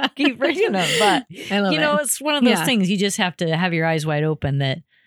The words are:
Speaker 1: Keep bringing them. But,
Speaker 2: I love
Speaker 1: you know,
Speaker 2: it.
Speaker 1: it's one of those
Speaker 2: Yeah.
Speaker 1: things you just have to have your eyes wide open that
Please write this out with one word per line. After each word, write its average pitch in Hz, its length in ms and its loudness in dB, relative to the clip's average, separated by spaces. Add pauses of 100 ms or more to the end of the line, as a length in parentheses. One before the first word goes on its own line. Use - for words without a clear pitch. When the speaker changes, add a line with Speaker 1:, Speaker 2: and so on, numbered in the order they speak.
(160)
Speaker 1:
Keep 269 220 0
bringing 339 340 0
them. 180 160 0 (100)
But, - 280 2 (240)
Speaker 2:
I 202 100 2
love 190 120 2
Speaker 1:
you 156 80 2
know, 196 180 2
Speaker 2:
it. 202 40 0
Speaker 1:
it's - 180 -6
one 294 140 -2
of 285 100 0
those 220 140 4
Speaker 2:
Yeah. 160 60 -2
Speaker 1:
things 190 260 2
you 208 60 0
just 196 220 -2
have 180 200 -2
to 160 180 0
have 175 180 0
your 165 120 0
eyes 160 200 0
wide 151 180 0
open 147 340 -2
that 135 200 -2 (280)